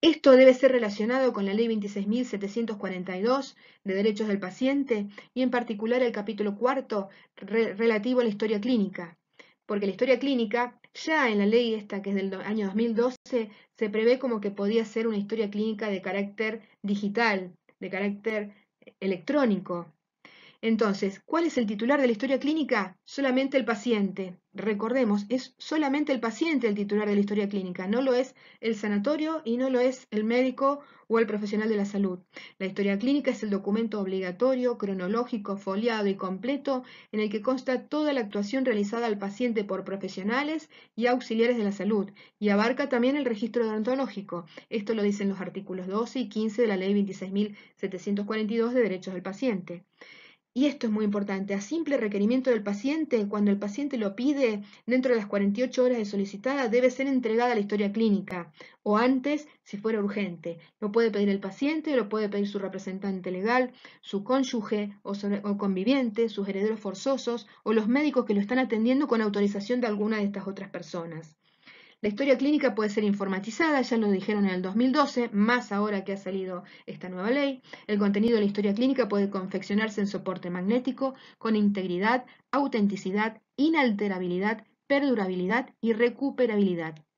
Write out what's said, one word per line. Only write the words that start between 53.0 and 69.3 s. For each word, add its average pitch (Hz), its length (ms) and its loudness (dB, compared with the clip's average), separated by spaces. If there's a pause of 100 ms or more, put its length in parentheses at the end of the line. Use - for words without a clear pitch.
cuando 208 240 2
el 196 80 2
paciente 254 380 -4
lo 202 180 -2
pide, 247 480 0 (220)
dentro 254 260 2
de 240 60 4
las 208 100 -2
cuarenta 202 340 0
y - 20 2
ocho 254 200 0
horas 254 140 4
de 220 80 -2
solicitada, 202 640 -2
debe 247 220 4
ser 269 160 -4
entregada 247 480 2
la 214 80 2
historia 202 280 0
clínica, 190 640 0 (300)
o 208 160 2
antes, 269 500 0 (160)
si - 140 -12
fuera 220 200 -2
urgente. 175 600 -4 (200)
Lo 208 140 -4
puede 226 180 4
pedir 202 200 2
el 196 100 0
paciente, 285 560 -2
lo 208 140 0
puede 214 180 -2
pedir 202 200 -2
su 202 100 -6
representante 190 720 -6
legal, 233 420 0 (300)
su 202 220 -6
cónyuge 220 680 0 (100)
o 202 120 -8
sobre-, 202 280 -2
o 202 140 -2
conviviente, 214 720 0
sus 202 180 -6
herederos 208 340 -2
forzosos, 233 640 -4 (160)
o 214 100 -2
los 214 160 2
médicos 262 380 2
que 220 80 0
lo 202 60 2
están 208 180 0
atendiendo 254 500 2
con 226 140 2
autorización 208 580 0